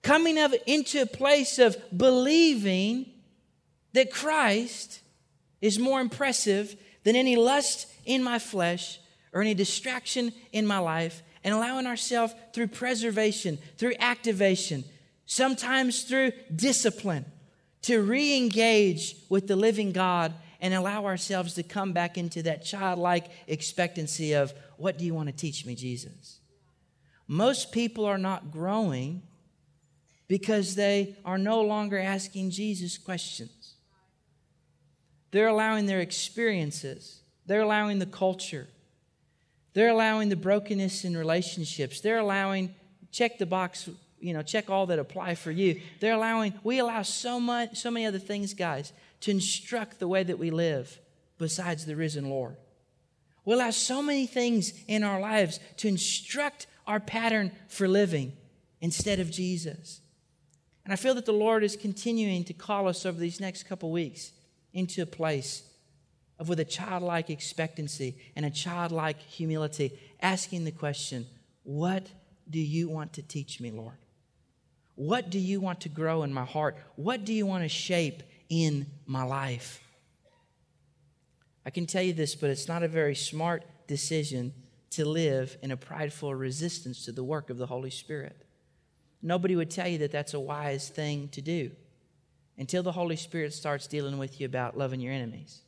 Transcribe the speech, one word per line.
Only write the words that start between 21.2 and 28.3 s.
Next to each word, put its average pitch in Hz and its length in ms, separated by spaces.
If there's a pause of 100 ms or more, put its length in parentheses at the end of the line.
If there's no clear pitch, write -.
to 175 100
come 190 300
back 175 240
into 170 260
that 160 220
childlike 175 640 (200)
expectancy 160 840
of, 143 200 (240)
"What 160 200
do 170 80
you 165 80
want 156 140
to 135 80
teach - 300
me, 123 100
Jesus?" - 640 (880)
Most 214 440
people 226 340
are 202 120
not 190 340